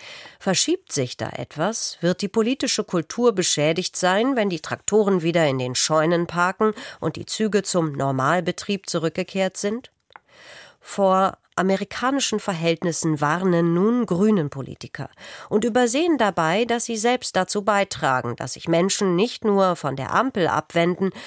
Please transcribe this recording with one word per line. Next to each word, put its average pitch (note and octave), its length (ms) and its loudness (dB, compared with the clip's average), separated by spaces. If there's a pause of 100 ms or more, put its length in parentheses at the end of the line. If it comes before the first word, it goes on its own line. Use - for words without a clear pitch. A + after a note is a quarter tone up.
(400)
Verschiebt - 520 -2
sich B2+ 260 -2
da - 120 -6
etwas? - 720 -6
Wird F3 220 0
die G3+ 60 -2
politische A3+ 560 -2
Kultur A3+ 500 0
beschädigt D#3+ 640 0
sein, G#3+ 380 2
wenn G3+ 160 0
die D#3+ 100 -6
Traktoren G3 600 2
wieder E3 240 2
in C3+ 100 0
den B2+ 160 -4
Scheunen E3 540 2
parken F#3 460 0 (260)
und - 160 -4
die A2+ 100 -12
Züge G#3 380 0
zum D#3+ 300 0
Normalbetrieb D3 920 -2
zurückgekehrt F#3 680 -2
sind? G#3+ 340 -6 (880)
Vor F#3+ 600 2 (180)
amerikanischen G3+ 840 0
Verhältnissen E3 800 0
warnen E3+ 520 2
nun A3 320 2
Grünen-Politiker E3+ 1040 -2 (380)
und G#3 160 0
übersehen B3+ 540 2
dabei, F#3 480 2
dass A#3 180 -2
sie A3+ 140 -4
selbst A#3+ 400 0
dazu F#3 260 0
beitragen, D3 720 0
dass - 180 -8
sich - 140 -10
Menschen F3+ 480 2
nicht A#3 300 0
nur G3 320 4
von C3+ 180 -4
der C3+ 180 -6
Ampel G#3+ 340 2
abwenden, E3+ 640 0 (160)